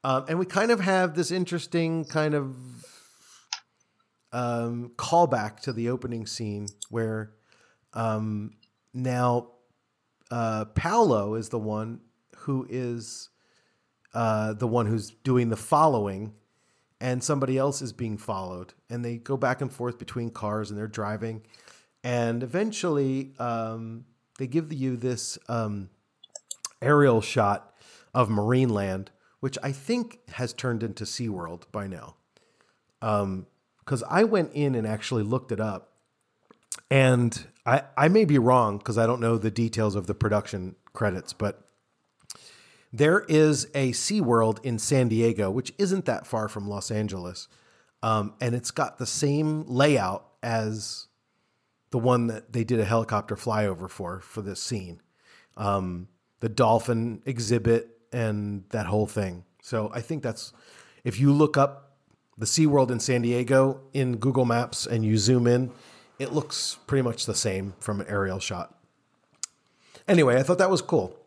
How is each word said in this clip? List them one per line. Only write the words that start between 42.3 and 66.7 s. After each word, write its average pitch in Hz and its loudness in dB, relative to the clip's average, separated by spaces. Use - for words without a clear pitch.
there 156 4
is 151 4
a 131 0
SeaWorld 117 2
in 120 -2
San 131 2
Diego, 110 2
which 127 -4
isn't 190 0
that 120 -2
far 110 -4
from 101 -8
Los 101 -6
Angeles. 95 -4
Um, 107 0
and 120 0
it's - -6
got - -4
the 127 -6
same 156 -2
layout 123 2
as 110 -4
the 131 -2
one 120 4
that 110 -8
they 117 0
did 113 2
a 104 2
helicopter 107 0
flyover 98 -2
for, 92 -10
for - -12
this 95 -8
scene. 90 -8
Um, 95 -2
the 117 -2
dolphin 113 2
exhibit 117 0
and 104 -2
that 104 -4
whole 104 2
thing. 90 -4
So 107 -4
I 117 -6
think 147 -6
that's, - -8
if 110 -4
you 139 8
look 147 6
up - 0
the 110 -6
SeaWorld 143 4
in 120 -2
San 123 2
Diego 131 4
in 127 0
Google 127 2
Maps 117 0
and 113 0
you 110 4
zoom 120 6
in, 123 4
it 131 -4
looks - -4